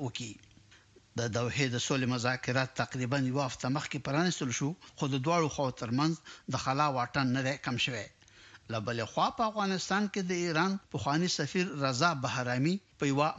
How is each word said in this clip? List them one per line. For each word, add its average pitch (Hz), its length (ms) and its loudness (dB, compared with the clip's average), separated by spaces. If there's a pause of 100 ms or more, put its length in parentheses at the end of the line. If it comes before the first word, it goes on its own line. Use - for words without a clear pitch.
وکړي. 117 280 -8 (840)
د 117 40 0 (140)
دوحې 120 360 0
د 120 40 -2 (100)
سولې 131 260 0
مذاکرات 127 580 0 (120)
تقریباً 127 360 -2 (120)
یوه 139 160 0
هفته 127 300 -6
مخکې 143 300 -6
پرانیستل 151 520 0
شو، 139 100 0 (280)
خو - 120 -2
د 135 160 0
دواړو 165 300 4
خواو 131 260 -2
ترمنځ 135 340 2 (380)
د 123 100 -2
خلا 139 300 2
واټن 131 340 0 (100)
نه 135 100 0
دی 139 80 0 (120)
کم 127 180 -2
شوی. 110 220 -4 (680)
له 113 140 0
بلې 117 260 -2
خوا 175 140 4 (120)
په 247 120 2
افغانستان 196 640 0
کې 202 80 -2 (100)
د - 20 0 (120)
ایران 170 280 2 (220)
پخوانی 151 400 2
سفیر 180 320 0 (160)
رضا 135 280 4 (120)
بهرامي 127 500 2 (260)
په 143 120 2
یوه 143 180 4 (100)